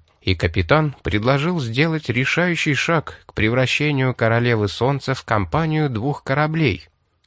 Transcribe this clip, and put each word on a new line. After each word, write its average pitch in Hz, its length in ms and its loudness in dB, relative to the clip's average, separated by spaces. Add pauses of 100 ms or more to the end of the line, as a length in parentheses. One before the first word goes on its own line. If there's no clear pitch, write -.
(200)
И 92 140 0
капитан 131 680 0
предложил 139 580 0
сделать 143 500 -2
решающий 156 640 0
шаг - 420 -2 (100)
к - 60 -20
превращению 127 840 0
Королевы 117 540 2
Солнца 135 460 -2
в - 100 -10
компанию 151 640 0
двух 127 340 -4
кораблей. 151 640 0 (380)